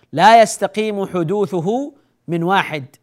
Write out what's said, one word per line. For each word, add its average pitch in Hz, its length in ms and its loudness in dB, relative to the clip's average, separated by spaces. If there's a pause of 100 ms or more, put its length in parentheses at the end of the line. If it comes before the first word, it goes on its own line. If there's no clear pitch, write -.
(120)
لا 214 300 6
يستقيم 208 640 -2
حدوثه 190 880 -4 (340)
من 165 160 -4
واحد، 156 420 -2 (180)